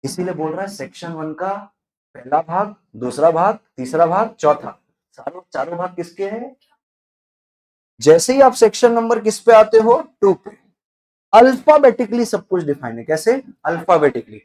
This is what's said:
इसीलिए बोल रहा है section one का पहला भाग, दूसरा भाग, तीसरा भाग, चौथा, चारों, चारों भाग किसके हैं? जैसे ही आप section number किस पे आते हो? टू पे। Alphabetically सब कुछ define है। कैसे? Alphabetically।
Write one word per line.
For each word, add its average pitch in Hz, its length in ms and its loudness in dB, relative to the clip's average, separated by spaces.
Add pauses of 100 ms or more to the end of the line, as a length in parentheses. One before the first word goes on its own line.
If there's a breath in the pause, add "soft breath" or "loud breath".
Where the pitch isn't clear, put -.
इसीलिए 180 300 -8
बोल 156 180 -6
रहा 175 100 -10
है 196 60 -10
section 170 440 -16
one 156 220 -12
का 180 180 -8 (600)
पहला 135 260 -4
भाग, 185 340 -6 (220)
दूसरा 123 340 0
भाग, 165 280 -2 (180)
तीसरा 135 300 -2
भाग, 190 340 -4
चौथा, 143 380 -4 (360)
चारों, 147 260 -16 (120)
चारों 156 260 -8
भाग 180 180 -10
किसके 175 280 -12
हैं? 233 320 -12 (1400)
जैसे 160 320 4
ही 269 80 2
आप 262 140 6
section 233 380 2
number 226 280 -2
किस 214 200 -4
पे 233 120 4
आते 220 260 6
हो? 233 240 2 (180)
टू 196 140 2
पे। - 220 -20 (760)
Alphabetically 247 920 4
सब 208 220 -8
कुछ 180 180 -4
define 135 340 -8
है। 117 60 -14
कैसे? 214 380 -2 (220)
Alphabetically। 151 800 -2